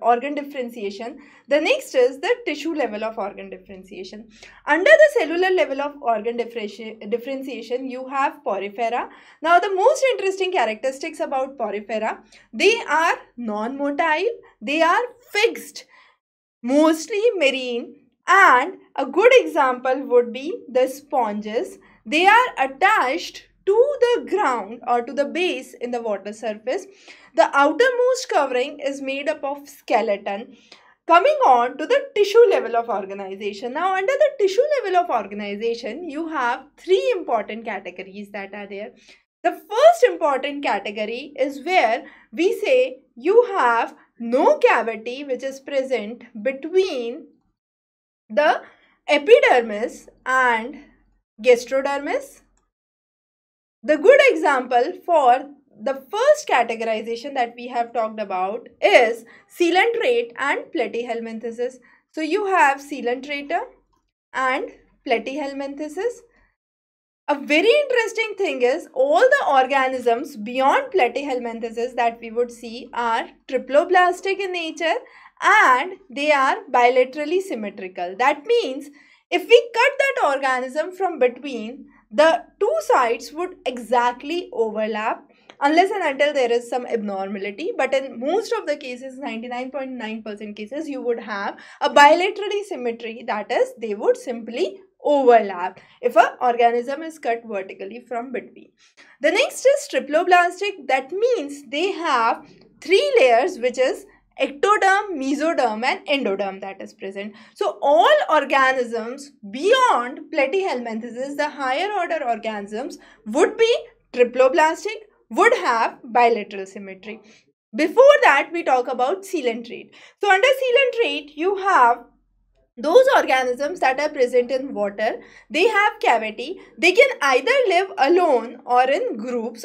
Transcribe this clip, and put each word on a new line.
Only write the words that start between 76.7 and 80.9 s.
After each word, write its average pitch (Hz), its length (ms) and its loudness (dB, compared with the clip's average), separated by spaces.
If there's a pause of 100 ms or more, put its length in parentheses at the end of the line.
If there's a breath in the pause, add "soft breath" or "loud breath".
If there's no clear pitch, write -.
bilaterally 262 720 2
symmetrical. 196 760 -10
That 285 280 0
means 302 420 -2 (420 soft breath)
if 349 160 -2
we 480 280 6
cut 523 240 4
that 466 380 0
organism 269 560 -4